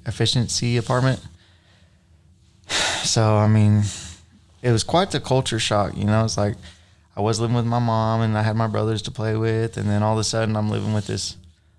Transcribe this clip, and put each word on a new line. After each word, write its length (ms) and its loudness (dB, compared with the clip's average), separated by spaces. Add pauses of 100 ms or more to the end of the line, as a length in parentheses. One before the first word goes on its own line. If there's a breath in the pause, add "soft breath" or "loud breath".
efficiency 680 0
apartment. 440 0 (1500 soft breath)
<sighs> 360 -4
So, 320 2
I 120 4
mean, 340 6 (800 loud breath)
it 80 2
was 140 2
quite 260 2
the 100 -4
culture 380 -2
shock, 380 0
you 80 -4
know? 200 2
It's 120 -4
like, 180 0 (640 loud breath)
I 40 -8
was 200 0
living 160 0
with 100 0
my 140 0
mom, 420 0
and 160 0
I 40 0
had 140 0
my 120 0
brothers 340 -2
to 80 -8
play 260 -4
with, 400 -2
and 140 -2
then 140 2
all 100 2
of 60 0
a 40 -2
sudden, 320 -2
I'm 140 0
living 240 -2
with 140 -2
this 280 -6 (420 soft breath)